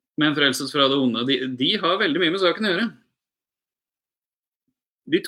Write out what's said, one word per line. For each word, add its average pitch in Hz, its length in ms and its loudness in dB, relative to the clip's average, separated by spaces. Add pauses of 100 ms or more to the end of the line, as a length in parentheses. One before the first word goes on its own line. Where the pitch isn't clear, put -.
(200)
men 151 160 2
frelses 139 360 0
fra 139 160 2
det 139 120 2
onde, 120 280 0
de, 139 80 2 (240)
de 170 200 0
har 180 200 0
veldig 175 240 0
mye 160 100 2
med 196 80 -2
saken 185 240 0
å 190 60 0
gjøre. 214 160 0 (2250)
De 185 160 2